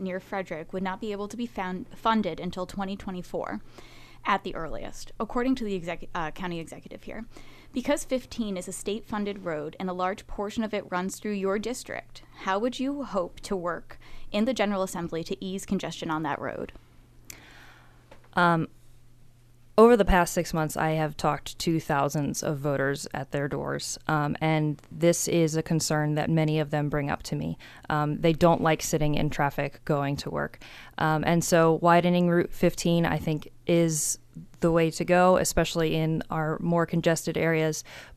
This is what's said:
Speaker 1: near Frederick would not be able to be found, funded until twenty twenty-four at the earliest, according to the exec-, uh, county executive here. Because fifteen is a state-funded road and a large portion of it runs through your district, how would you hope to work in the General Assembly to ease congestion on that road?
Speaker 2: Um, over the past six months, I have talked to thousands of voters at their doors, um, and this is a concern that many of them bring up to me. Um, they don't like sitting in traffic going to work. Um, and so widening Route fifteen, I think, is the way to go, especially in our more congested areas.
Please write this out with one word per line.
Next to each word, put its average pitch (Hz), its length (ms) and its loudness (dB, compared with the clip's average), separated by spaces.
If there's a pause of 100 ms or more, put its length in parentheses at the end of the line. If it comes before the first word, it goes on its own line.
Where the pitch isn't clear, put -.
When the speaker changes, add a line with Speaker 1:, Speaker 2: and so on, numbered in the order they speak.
Speaker 1:
near 185 160 -4
Frederick 180 540 -8
would 190 100 -4
not 190 200 -4
be 214 100 -4
able 202 160 -6
to 214 80 -10
be 240 80 -4
found, 185 400 -6 (100)
funded 208 460 0
until 180 240 -6
twenty 196 320 -6
twenty-four 190 640 -6 (640)
at 196 180 2
the - 120 -8
earliest, - 640 -8
according 247 360 0
to 247 80 -6
the 202 100 -2
exec-, 170 400 -6
uh, 160 160 -4
county 175 300 -6
executive - 420 -14
here. - 240 -12 (480)
Because 277 300 0
fifteen 233 520 -4
is 180 120 -8
a 190 40 -8
state-funded 202 720 -6
road 156 340 -6
and 185 120 -4
a 180 40 -6
large 185 320 -4
portion 214 360 -4
of 214 100 -4
it 208 180 -6
runs 185 280 -4
through 208 140 -6
your 190 260 0
district, - 640 -8 (180)
how 196 180 -2
would 247 200 -2
you 277 240 -4
hope 190 380 -4
to - 160 -4
work 175 420 -6 (320)
in 202 140 2
the 254 80 2
General 202 300 0
Assembly 170 420 -4
to - 200 -6
ease 190 200 -6
congestion 165 460 -4
on 160 120 -2
that 143 160 -2
road? - 340 -6 (1600)
Speaker 2:
Um, 170 340 4 (1080)
over 233 180 10
the 202 80 4
past 175 300 6
six 170 180 0
months, 156 240 0
I 160 140 2
have 156 260 0
talked - 440 -2
to 160 200 2
thousands 143 640 0
of 151 160 -2
voters 139 560 -2
at 135 160 -6
their 143 180 -2
doors, 139 580 -6
um, 147 360 0
and 151 380 2 (120)
this 165 360 4
is 160 280 2
a 160 60 0
concern 151 540 0
that 151 120 0
many 156 300 2
of 151 100 0
them 147 220 0
bring 143 200 -2
up - 140 -4
to - 120 -4
me. 160 200 -4 (320)
Um, 151 320 0
they 165 140 4
don't 170 260 6
like 160 220 2
sitting 151 320 2
in 147 160 2
traffic 143 560 -2
going 143 300 0
to 143 140 -8
work. 147 280 -4 (400)
Um, 156 280 2
and 170 160 4
so 165 380 6
widening 175 480 6
Route 175 240 2
fifteen, 170 540 2
I 165 100 2
think, 151 340 -4 (160)
is 165 520 2 (420)
the 170 100 4
way 165 200 4
to 160 160 -4
go, 180 320 8
especially 165 580 2
in 160 320 2
our 160 320 -2
more 170 240 2
congested 165 540 2
areas. 160 440 2 (340)